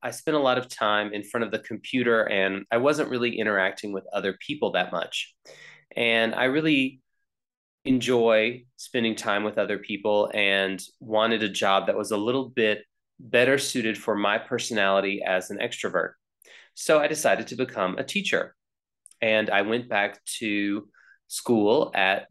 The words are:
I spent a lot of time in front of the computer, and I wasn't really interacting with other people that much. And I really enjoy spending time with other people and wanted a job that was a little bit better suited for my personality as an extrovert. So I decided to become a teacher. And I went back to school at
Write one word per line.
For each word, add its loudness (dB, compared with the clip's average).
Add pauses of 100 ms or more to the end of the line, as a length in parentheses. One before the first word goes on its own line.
I -6
spent -4
a 2
lot 4
of -2
time 0
in -6
front -4
of -6
the -4
computer, 0
and 0
I 2
wasn't 2
really -2
interacting 0
with -6
other -2
people -4
that 0
much. -6 (600)
And 2
I 0
really 2 (840)
enjoy 2 (120)
spending -2
time -2
with -2
other 0
people 0
and 0 (180)
wanted 0
a -2
job 2
that 0
was -4
a 0
little -2
bit 0 (360)
better 2
suited -2
for -2
my 0
personality 0
as -2
an -8
extrovert. -4 (600)
So 2
I 2
decided 0
to -10
become -2
a -6
teacher. -4 (640)
And 2
I 4
went -2
back -2 (140)
to -2 (400)
school 2
at 0